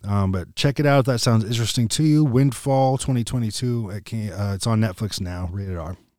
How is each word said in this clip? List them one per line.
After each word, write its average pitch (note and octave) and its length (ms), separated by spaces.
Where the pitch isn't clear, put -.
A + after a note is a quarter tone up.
Um, G2+ 280
but F#2 240
check C#3+ 240
it D3 60
out C#3 140
if B2 60
that B2 140
sounds A2+ 260
interesting A#2 440
to - 140
you. D3+ 220
Windfall C3+ 720
twenty B2 260
twenty-two. A#2 640
It G2 160
can, G#2+ 260
uh, G2+ 220
it's F#2+ 140
on A2 140
Netflix A2 400
now, F2+ 300
rated F#2+ 260
R. E2+ 180